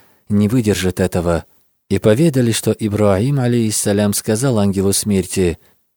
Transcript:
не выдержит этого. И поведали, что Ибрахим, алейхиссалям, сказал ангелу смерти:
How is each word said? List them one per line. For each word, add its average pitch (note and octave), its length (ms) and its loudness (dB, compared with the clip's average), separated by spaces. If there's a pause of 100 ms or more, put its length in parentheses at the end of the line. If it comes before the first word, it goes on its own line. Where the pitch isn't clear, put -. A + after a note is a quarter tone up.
(300)
не G#2 180 2
выдержит G2+ 520 0
этого. F2 460 -2 (440)
И G2 100 0
поведали, B2+ 520 2
что A2 200 -2
Ибрахим, G#2+ 680 0
алейхиссалям, G#2+ 760 0
сказал A2+ 440 -2
ангелу G2 360 0
смерти: F#2 640 -2 (380)